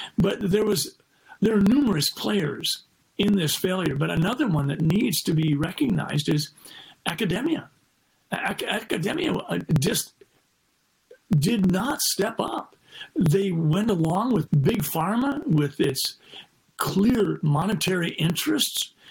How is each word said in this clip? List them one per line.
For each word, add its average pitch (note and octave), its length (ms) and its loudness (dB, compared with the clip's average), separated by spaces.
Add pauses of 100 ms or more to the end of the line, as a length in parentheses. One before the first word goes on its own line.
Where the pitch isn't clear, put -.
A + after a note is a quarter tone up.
(160)
But F#3+ 340 0
there G#3+ 140 2
was, G#3 320 -2 (440)
there G#3+ 160 4
are G3+ 40 6
numerous G#3 500 4
players - 720 -4 (340)
in G#3 160 4
this E3 220 0
failure. F#3 400 -2
But D#3+ 140 0
another A3 360 0
one C#3+ 220 0
that - 140 -4
needs F#3+ 400 0
to F#3 100 -2
be D#3 220 2
recognized E3 760 -2
is D3 180 -2 (560)
academia. A3 640 -2 (640)
Ac-, - 340 -4
academia, A3+ 680 -2
uh, - 260 -4 (220)
just G3+ 320 -2 (1160)
did F#3 420 4
not A#3 300 -2
step - 360 -2
up. - 380 -6 (400)
They F#3+ 340 2
went E3+ 400 2
along F#3 420 0
with D#3+ 160 0 (140)
Big G3 200 2
Pharma, A#3 640 -2
with D3 340 2
its C#3 360 -2 (600)
clear F#3+ 680 0
monetary E3+ 680 0
interests, - 800 -2 (180)